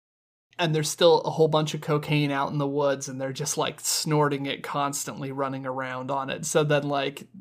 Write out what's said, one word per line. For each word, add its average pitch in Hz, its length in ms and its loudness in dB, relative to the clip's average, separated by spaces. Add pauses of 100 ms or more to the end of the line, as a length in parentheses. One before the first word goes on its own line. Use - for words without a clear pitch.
(600)
And 165 140 2
there's 151 160 0
still 165 320 6
a - 80 -4
whole 160 180 4
bunch 156 280 0
of 151 60 -8
cocaine 147 500 0
out 139 200 -2
in 147 60 -2
the 143 100 0
woods, 139 400 0
and 131 140 -10
they're 135 100 -4
just, 143 280 -4
like, 135 200 -2
snorting 143 680 2
it - 160 -6
constantly, 139 680 -4
running 135 360 -4
around 131 420 -6
on 135 220 -2
it. 147 160 -6
So 156 160 4
then, 143 260 2
like, 139 380 -4 (140)